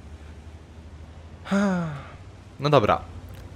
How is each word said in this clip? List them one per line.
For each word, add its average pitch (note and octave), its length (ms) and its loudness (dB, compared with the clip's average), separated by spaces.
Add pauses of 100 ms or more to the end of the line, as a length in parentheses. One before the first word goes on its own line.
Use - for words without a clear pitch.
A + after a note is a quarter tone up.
(1500)
<sighs> F#3 400 4 (680)
No C#3 100 4
dobra, G#2 320 8 (540)